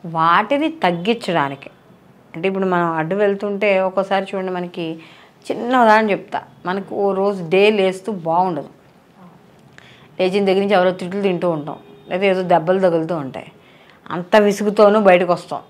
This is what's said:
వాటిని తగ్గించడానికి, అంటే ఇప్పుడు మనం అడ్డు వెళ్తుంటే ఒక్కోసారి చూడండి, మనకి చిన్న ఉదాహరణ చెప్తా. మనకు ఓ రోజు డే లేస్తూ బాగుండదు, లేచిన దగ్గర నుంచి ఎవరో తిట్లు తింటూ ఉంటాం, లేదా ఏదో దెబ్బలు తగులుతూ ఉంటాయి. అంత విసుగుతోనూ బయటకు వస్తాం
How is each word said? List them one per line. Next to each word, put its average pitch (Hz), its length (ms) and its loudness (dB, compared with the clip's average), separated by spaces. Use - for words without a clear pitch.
వాటిని 214 520 2
తగ్గించడానికి, 175 840 -2
అంటే 165 160 -8
ఇప్పుడు 190 240 -2
మనం 175 120 0
అడ్డు 165 240 -4
వెళ్తుంటే 202 480 -2
ఒక్కోసారి 190 420 -2
చూడండి, 190 300 -6
మనకి 175 260 -8
చిన్న 233 240 -4
ఉదాహరణ 220 300 6
చెప్తా. - 280 -6
మనకు 196 240 -6
ఓ 196 60 0
రోజు 196 220 -2
డే 196 80 6
లేస్తూ 185 300 -2
బాగుండదు, 175 420 -2
లేచిన 185 280 0
దగ్గర 190 200 2
నుంచి 202 140 2
ఎవరో 180 240 2
తిట్లు 190 240 -8
తింటూ 175 300 -2
ఉంటాం, 147 200 -10
లేదా 185 240 -2
ఏదో 185 80 0
దెబ్బలు 180 320 2
తగులుతూ 165 380 0
ఉంటాయి. - 260 -14
అంత 180 200 -2
విసుగుతోనూ 208 500 4
బయటకు 180 260 4
వస్తాం - 320 -10